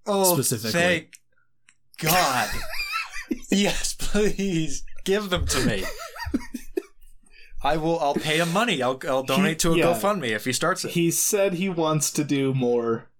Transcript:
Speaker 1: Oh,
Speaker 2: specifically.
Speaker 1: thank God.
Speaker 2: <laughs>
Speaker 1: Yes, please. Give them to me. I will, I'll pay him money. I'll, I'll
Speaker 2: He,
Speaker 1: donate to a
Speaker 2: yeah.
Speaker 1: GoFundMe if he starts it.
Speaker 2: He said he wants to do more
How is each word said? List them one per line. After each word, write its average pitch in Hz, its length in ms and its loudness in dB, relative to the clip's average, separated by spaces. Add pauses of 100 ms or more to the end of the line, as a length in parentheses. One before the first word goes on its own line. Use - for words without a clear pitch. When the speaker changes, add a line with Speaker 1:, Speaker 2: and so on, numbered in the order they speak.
Speaker 1:
Oh, 196 260 4
Speaker 2:
specifically. 120 480 0
Speaker 1:
thank 175 320 0 (840)
God. 151 560 2
Speaker 2:
<laughs> - 40 -2 (920)
Speaker 1:
Yes, 196 420 2
please. 180 920 0 (200)
Give 196 240 0
them - 180 0
to - 200 0
me. 98 180 0 (1800)
I 147 140 0
will, 165 240 0
I'll 143 140 0
pay 156 240 0
him 170 140 2
money. 196 300 2
I'll, 127 240 0
I'll 135 160 2
Speaker 2:
He, 131 40 -6
Speaker 1:
donate 147 340 2
to 170 120 2
a 170 40 4
Speaker 2:
yeah. 160 80 4
Speaker 1:
GoFundMe 170 460 0
if 107 140 -2
he 127 80 0
starts 170 320 0
it. - 80 -6
Speaker 2:
He 170 180 2
said 196 440 2
he 185 140 -2
wants 156 440 0
to 147 120 0
do 139 300 0
more 120 640 0